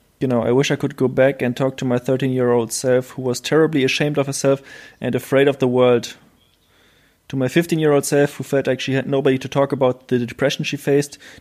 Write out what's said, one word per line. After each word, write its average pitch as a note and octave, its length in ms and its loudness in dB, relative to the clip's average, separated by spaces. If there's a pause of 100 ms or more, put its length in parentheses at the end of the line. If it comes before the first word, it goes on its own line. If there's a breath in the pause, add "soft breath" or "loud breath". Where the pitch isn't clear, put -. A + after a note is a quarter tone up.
(200)
genau, A#2+ 260 0
„I A#2+ 100 2
wish C#3 160 2
I C#3+ 60 -2
could C3+ 200 -6
go C3 100 0
back C3+ 360 0
and B2 140 -2
talk C3 200 -2
to C#3 80 -6
my B2 140 0
thirteen-year-old B2+ 760 0
self B2+ 440 -2
who C3 60 -8
was B2 180 -4
terribly D#3 440 2
ashamed D3 320 -2
of C#3 100 0
herself C#3 340 0 (380 loud breath)
and B2+ 160 -4
afraid C3+ 320 2
of C3+ 120 0
the C3 80 2
world. B2 500 2 (1120 soft breath)
To C3+ 80 -6
my C3 120 0
fifteen-year-old D#3 560 2
self C#3+ 340 0
who C#3 40 -6
felt C3+ 240 -2
like C3 140 0
she C3 140 -4
had C3 100 -2
nobody C3+ 320 0
to C3 120 -8
talk C#3 240 0
about B2+ 340 -2
the B2 180 0
depression C#3 400 -2
she - 120 -6
faced. C#3+ 420 -2 (220 loud breath)